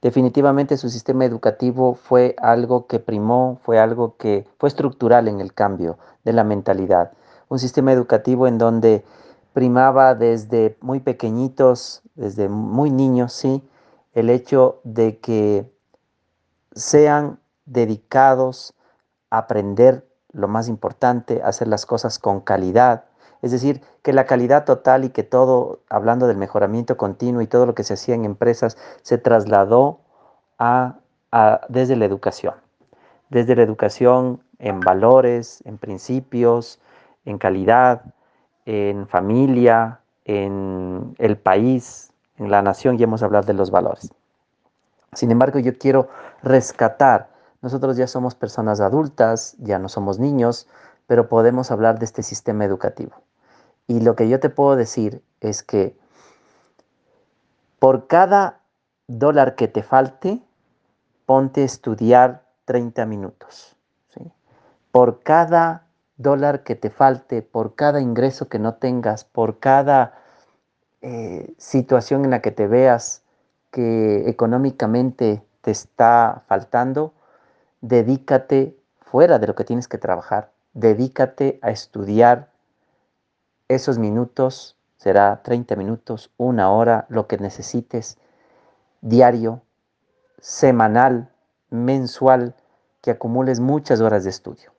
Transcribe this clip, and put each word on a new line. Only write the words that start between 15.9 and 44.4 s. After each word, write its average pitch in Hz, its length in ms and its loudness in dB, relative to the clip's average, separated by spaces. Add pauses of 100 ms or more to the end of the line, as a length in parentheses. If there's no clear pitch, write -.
sean 147 680 0 (260)
dedicados 127 1080 -2 (560)
a 113 100 -2
aprender 110 680 0 (240)
lo 101 160 -6
más 113 220 -4
importante, 120 720 -4
a - 40 -2
hacer 113 200 -6
las 107 180 -4
cosas 117 320 -6
con 98 220 -4
calidad. 98 680 0 (360)
Es 123 100 -6
decir, 131 300 -4 (220)
que 139 100 -2
la 131 120 2
calidad 131 380 2
total 131 400 2
y 127 60 -4
que 110 140 -6
todo, 127 680 0
hablando 117 380 0
del 107 100 0
mejoramiento 104 580 -2
continuo 120 460 -4
y 110 60 -4
todo 123 180 2
lo 120 100 -2
que - 80 -6
se - 120 -6
hacía - 200 -4
en 117 80 -4
empresas, 113 540 -2 (240)
se - 160 -2
trasladó 110 840 2 (580)
a, 127 380 -2 (380)
a, 110 340 4
desde 127 300 0
la 110 80 0
educación. - 480 -6 (760)
Desde 123 240 0
la 117 100 6
educación 123 760 0 (180)
en 98 200 -6
valores, 117 840 2
en 107 120 -16
principios, 120 1000 -4 (460)
en 101 120 -10
calidad, 113 640 2 (640)
en 101 440 -6
familia, 117 920 0 (240)
en 98 960 -8
el 107 200 0
país, 117 760 -2 (240)
en 104 140 -4
la 101 100 4
nación, 113 380 -2
y 117 40 4
hemos 113 200 -2
hablado 101 240 0
de 104 60 -2
los 95 180 -2
valores. - 400 -2 (1040)